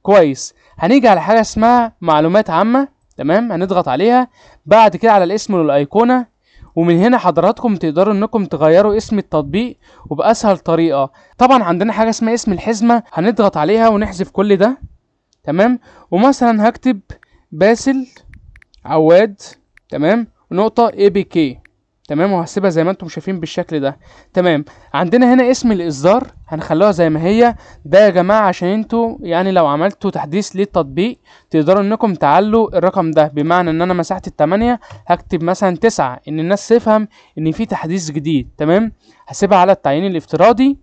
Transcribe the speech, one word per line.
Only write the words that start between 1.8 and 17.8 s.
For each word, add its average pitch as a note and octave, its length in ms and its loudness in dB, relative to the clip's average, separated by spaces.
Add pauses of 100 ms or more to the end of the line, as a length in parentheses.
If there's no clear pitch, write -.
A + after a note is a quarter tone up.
معلومات E3 480 2
عامة، A3+ 380 0 (300)
تمام؟ G3+ 340 -2
هنضغط F3+ 360 -2
عليها، A#3 400 0 (380)
بعد G#3 300 4
كده A3+ 160 2
على G3 120 4
الاسم G3+ 300 -4
والأيقونة، F#3 840 0 (380)
ومن E3+ 220 2
هنا A#3+ 200 2
حضراتكم F#3 580 0
تقدروا F3 380 -2
انكم G3+ 320 -2
تغيروا F3 520 2
اسم A3 200 -4
التطبيق F3 600 -4 (320)
وبأسهل G3 480 0
طريقة. D#3+ 540 -2 (260)
طبعًا B3 260 4
عندنا F3+ 300 -2
حاجة A3 160 0
اسمها A3+ 240 -2
اسم A3+ 200 -4
الحزمة، A3+ 500 0 (100)
هنضغط G3 440 0
عليها G#3+ 320 2
ونحذف G3+ 400 -4
كل G3 280 0
ده، A#3 200 0 (640)
تمام؟ G#3+ 360 0 (320)
ومثلًا A3+ 580 2
هكتب A#3 300 -2 (520)
باسل A#3+ 560 0 (760)